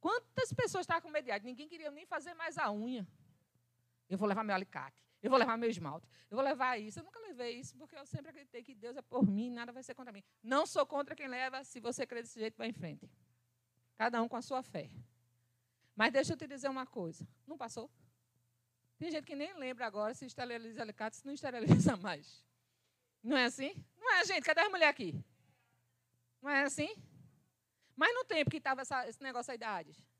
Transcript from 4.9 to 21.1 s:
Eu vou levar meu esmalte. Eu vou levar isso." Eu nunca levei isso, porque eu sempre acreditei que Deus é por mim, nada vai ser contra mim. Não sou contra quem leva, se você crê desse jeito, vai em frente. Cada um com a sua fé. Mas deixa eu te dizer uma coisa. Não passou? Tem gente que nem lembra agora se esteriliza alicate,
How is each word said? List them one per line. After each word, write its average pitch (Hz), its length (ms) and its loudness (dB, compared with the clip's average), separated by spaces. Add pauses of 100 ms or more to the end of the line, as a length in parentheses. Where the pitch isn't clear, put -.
Eu 208 100 2
vou 262 80 8
levar 226 200 6
meu 233 100 2
esmalte. 165 400 -4 (220)
Eu 202 60 -6
vou 262 80 2
levar 254 340 2
isso." 214 220 -8
Eu 330 40 -12
nunca 392 160 -20
levei 247 380 -8
isso, 262 180 -14
porque 302 200 -20
eu 285 100 -16
sempre 294 240 -10
acreditei 277 320 -16
que 262 120 -18
Deus 233 220 -12
é 277 60 -12
por - 240 4
mim, 208 240 2
nada 240 220 -8
vai 254 100 -14
ser 254 120 -12
contra 247 180 -16
mim. 202 100 -16 (200)
Não 269 240 4
sou 285 200 4
contra 285 280 -2
quem 302 120 -10
leva, 262 380 -4
se 254 160 -14
você 240 260 -4
crê 233 160 -8
desse 233 160 -14
jeito, 220 180 -4
vai - 120 -4
em 240 40 -4
frente. 165 380 -10 (880)
Cada 233 260 2
um 240 60 0
com 247 80 -6
a 240 60 -6
sua 262 200 -4
fé. 143 280 -8 (1040)
Mas 220 160 8
deixa 277 220 4
eu - 20 -14
te 311 100 -10
dizer 269 220 -4
uma 262 180 -4
coisa. 175 400 -6 (200)
Não 285 120 -12
passou? 233 320 -10 (1080)
Tem 330 120 -6
gente 302 140 -4
que 302 100 -10
nem 302 200 -4
lembra 254 320 -6
agora 214 280 -2
se 277 120 -14
esteriliza 233 560 -8
alicate, 220 340 -6